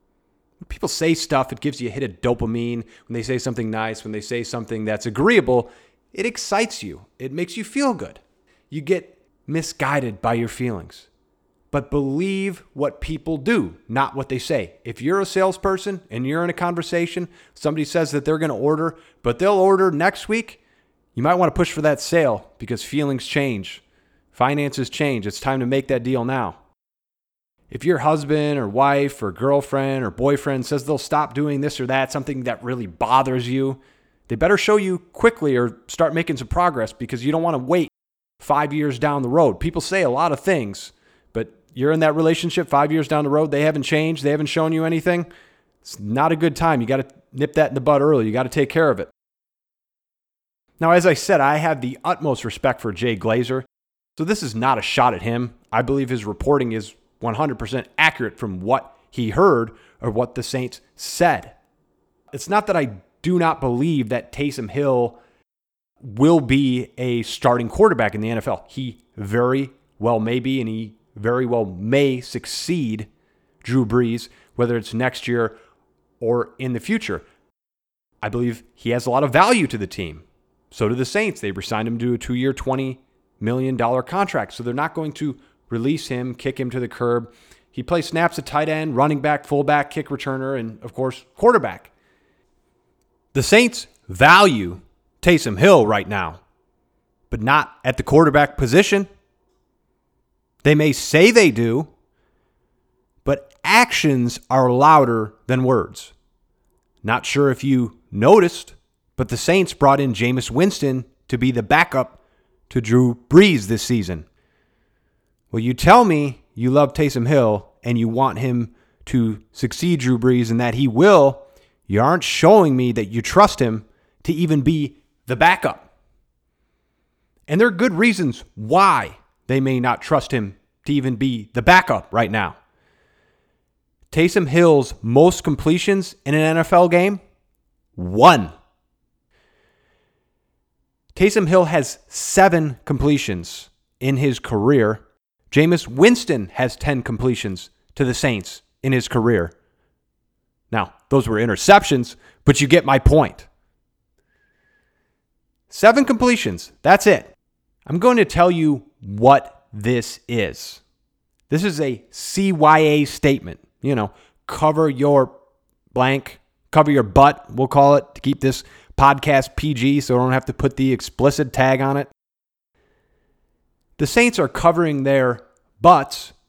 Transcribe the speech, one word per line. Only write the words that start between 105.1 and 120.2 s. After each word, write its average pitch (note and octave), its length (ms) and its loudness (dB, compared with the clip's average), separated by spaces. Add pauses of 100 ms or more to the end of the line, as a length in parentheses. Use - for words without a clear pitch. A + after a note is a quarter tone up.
than C3 160 0
words. B2 500 -2 (920)
Not A#2 200 -2
sure C#3 280 2
if - 100 -6
you B2+ 360 0 (120)
noticed, E3+ 640 4 (400)
but C3 140 -6
the A#2+ 80 -6
Saints F3+ 380 0
brought C#3 260 4
in C3+ 120 -2
Jameis A#2+ 380 -2
Winston C3+ 540 -2 (240)
to B2 100 -4
be B2+ 140 0
the A#2+ 100 -2
backup C#3 640 0 (460)
to B2+ 100 -2
Drew A#2+ 340 2 (140)
Brees D#3+ 380 6
this A2 180 -4
season. F2+ 420 -4 (1300)
Well, A2+ 80 -4
you A#2+ 120 -2
tell G3+ 320 6
me D3 380 -2 (120)
you B2 180 -2
love C#3+ 220 4
Taysom C3 340 -2
Hill A2+ 400 2 (160)
and A#2+ 120 -2
you A2+ 120 0
want A#2+ 320 -2
him B2 340 -4 (300)
to A2+ 480 -2
succeed E3 480 -2
Drew B2 180 0
Brees B2 320 2